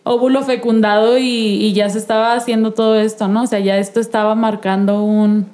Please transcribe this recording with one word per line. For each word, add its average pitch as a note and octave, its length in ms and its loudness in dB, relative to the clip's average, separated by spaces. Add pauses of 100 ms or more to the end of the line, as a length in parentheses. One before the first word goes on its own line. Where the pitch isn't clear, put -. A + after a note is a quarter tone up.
óvulo B3+ 400 0
fecundado A3+ 720 2
y, C4 80 0
y G#3+ 480 0
ya G3+ 160 0
se G3+ 100 -4
estaba A3 340 0
haciendo A3+ 400 -2
todo A3 260 2
esto, G#3+ 280 -2
¿no? A3 160 0
O B3+ 40 -2
sea, A3 120 -2
ya G3 180 0
esto G3+ 220 -4
estaba A3 360 0
marcando G#3 680 0
un G#3+ 500 2